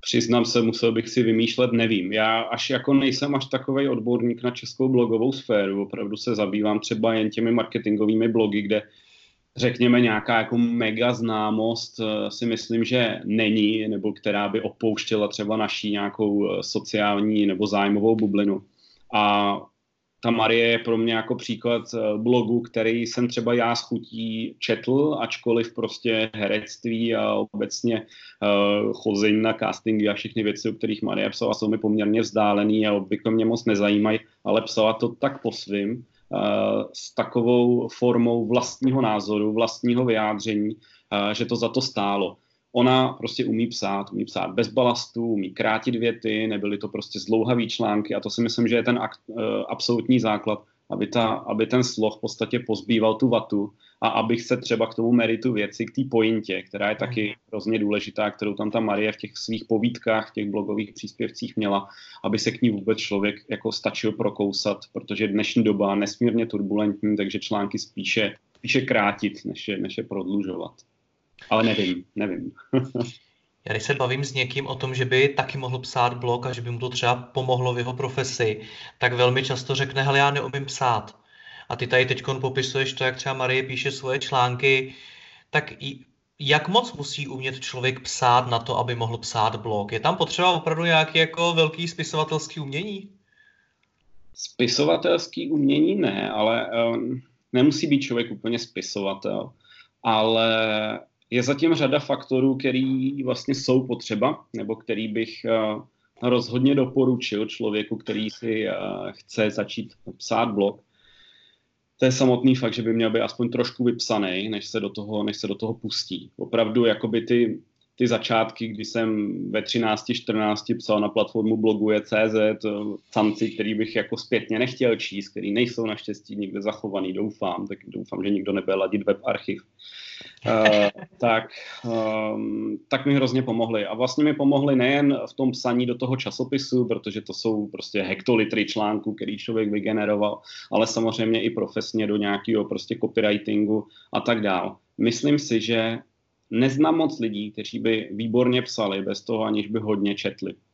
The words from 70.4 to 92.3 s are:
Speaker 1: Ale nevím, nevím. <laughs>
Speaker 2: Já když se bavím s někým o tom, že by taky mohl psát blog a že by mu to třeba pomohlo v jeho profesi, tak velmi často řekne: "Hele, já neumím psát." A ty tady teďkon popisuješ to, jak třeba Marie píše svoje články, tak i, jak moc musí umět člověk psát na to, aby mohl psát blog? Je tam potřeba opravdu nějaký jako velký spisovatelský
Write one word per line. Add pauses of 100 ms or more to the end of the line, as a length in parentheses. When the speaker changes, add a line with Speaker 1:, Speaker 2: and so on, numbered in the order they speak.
Speaker 1:
Ale
nevím, (100)
nevím. (220)
<laughs> (840)
Speaker 2:
Já
když
se
bavím
s
někým
o
tom,
že
by
taky
mohl
psát
blog
a
že
by
mu
to
třeba
pomohlo
v
jeho
profesi, (360)
tak
velmi
často
řekne:
"Hele,
já
neumím
psát." (500)
A
ty
tady
teďkon
popisuješ
to,
jak
třeba
Marie
píše
svoje
články, (560)
tak
i, (400)
jak
moc
musí
umět
člověk
psát
na
to,
aby
mohl
psát
blog?
Je
tam
potřeba
opravdu
nějaký
jako
velký
spisovatelský